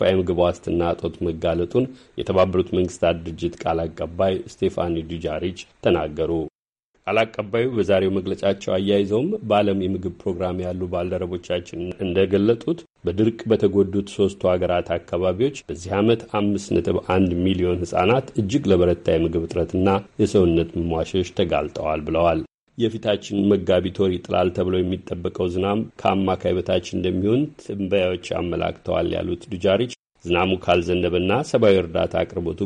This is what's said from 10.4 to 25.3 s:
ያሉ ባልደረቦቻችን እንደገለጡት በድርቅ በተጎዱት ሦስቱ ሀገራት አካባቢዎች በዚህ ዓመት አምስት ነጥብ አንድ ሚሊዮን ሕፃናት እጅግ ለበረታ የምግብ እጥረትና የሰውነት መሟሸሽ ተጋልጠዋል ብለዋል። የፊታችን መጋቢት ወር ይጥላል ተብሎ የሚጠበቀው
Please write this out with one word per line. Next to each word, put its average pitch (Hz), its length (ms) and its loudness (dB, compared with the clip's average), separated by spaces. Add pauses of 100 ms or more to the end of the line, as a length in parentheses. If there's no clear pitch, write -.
ያሉ 90 280 -6
ባልደረቦቻችን 90 920 -6 (200)
እንደገለጡት 98 800 2 (220)
በድርቅ 107 420 2
በተጎዱት 98 680 2
ሦስቱ 98 360 0
ሀገራት 90 440 2
አካባቢዎች 92 720 0
በዚህ 85 300 -10
ዓመት 110 280 4 (140)
አምስት 101 360 0
ነጥብ 90 280 2 (100)
አንድ 92 280 4
ሚሊዮን 90 440 0
ሕፃናት - 560 2
እጅግ 107 300 0
ለበረታ 87 420 4
የምግብ 82 360 0
እጥረትና 90 440 0 (300)
የሰውነት 87 600 4
መሟሸሽ 85 560 -2
ተጋልጠዋል 76 680 -2
ብለዋል። 80 400 0 (360)
የፊታችን 107 680 -2
መጋቢት 92 520 2
ወር 95 140 2
ይጥላል 90 380 0
ተብሎ 90 240 -2
የሚጠበቀው 90 760 -4